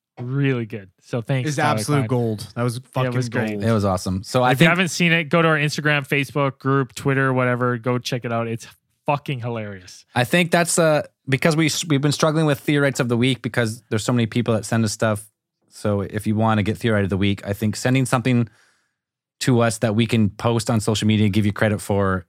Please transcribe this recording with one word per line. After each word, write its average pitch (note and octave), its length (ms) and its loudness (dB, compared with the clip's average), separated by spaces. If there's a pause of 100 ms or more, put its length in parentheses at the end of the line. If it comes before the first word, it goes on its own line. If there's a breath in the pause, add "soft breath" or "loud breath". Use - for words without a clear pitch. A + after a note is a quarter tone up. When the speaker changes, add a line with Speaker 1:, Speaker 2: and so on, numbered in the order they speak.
(200)
Speaker 1:
Really C3 460 -2
good. G2 240 -14 (100)
So A#2+ 220 -6
thanks, C3 260 -2
Speaker 2:
It's C#3 80 -4
Speaker 1:
Tyler D3 220 2
Speaker 2:
absolute D3 200 0
Speaker 1:
Klein. B2+ 100 0
Speaker 2:
gold. A#2 320 -2 (160)
That A#2+ 60 -2
was A#2+ 120 -2
Speaker 1:
Yeah, B2 80 -10
it - 60 -20
Speaker 2:
fucking B2+ 280 -2
Speaker 1:
was B2 140 -2
great. A#2 220 -2
Speaker 2:
gold. G#2 120 -4
Speaker 3:
It A2+ 80 2
was G#2 140 2
awesome. F#2 360 -2
So B2+ 200 0
I B2 80 4
Speaker 1:
If C3+ 60 2
you - 20 -8
Speaker 3:
think E3 100 6
Speaker 1:
haven't F3 200 2
seen E3+ 240 0
it, E3 180 2
go E3+ 100 4
to E3 80 4
our D#3 80 2
Instagram, D3 500 -2
Facebook C#3+ 520 -2
group, C3+ 360 0
Twitter, C3+ 380 0
whatever. B2 460 0
Go B2 200 -2
check B2 280 -6
it A#2+ 60 -4
out. A#2 160 -2
It's A#2 180 -8 (400)
fucking C#3+ 340 -4
hilarious. G#2+ 640 -10 (100)
Speaker 3:
I B2 100 2
think F3 260 2
that's, F3 280 2
uh, D#3 280 2 (200)
because C#3+ 300 2
we, D#3 140 2 (180)
we've C#3 140 2
been D3 100 2
struggling D#3+ 320 0
with D3 160 2
theorites C#3+ 400 0
of B2+ 80 0
the A#2+ 80 2
week B2 240 0
because A#2+ 480 -2
there's G#2+ 160 -2
so C3 80 0
many A#2+ 140 2
people A#2 280 0
that G#2 120 -4
send A#2 180 0
us - 80 0
stuff. G#2+ 380 -2 (400)
So G2+ 320 -2
if - 240 -6
you A2 80 0
wanna A2 300 2
get G#2 120 -2
theorite G#2+ 280 0
of F2+ 60 -2
the G2 60 0
week, G2 300 -2
I G2+ 80 -4
think G#2+ 220 -2
sending B2+ 280 0
something B2 440 0 (920 soft breath)
to A#2+ 200 4
us A#2 180 2
that A2 160 0
we A#2 100 2
can A2 260 2
post A#2 380 -2
on A2+ 120 2
social A2 260 -2
media G#2+ 200 4
and G2 60 2
give G#2 140 2
you G2+ 60 2
credit G#2 280 0
for F#2+ 480 -2